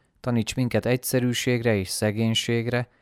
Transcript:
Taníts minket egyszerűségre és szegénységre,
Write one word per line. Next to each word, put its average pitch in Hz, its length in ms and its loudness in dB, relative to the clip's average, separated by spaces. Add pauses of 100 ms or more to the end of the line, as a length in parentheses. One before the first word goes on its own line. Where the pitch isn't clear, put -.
(200)
Taníts 117 360 -2
minket 120 300 0
egyszerűségre 123 880 0
és 95 120 0
szegénységre, 113 1000 0 (140)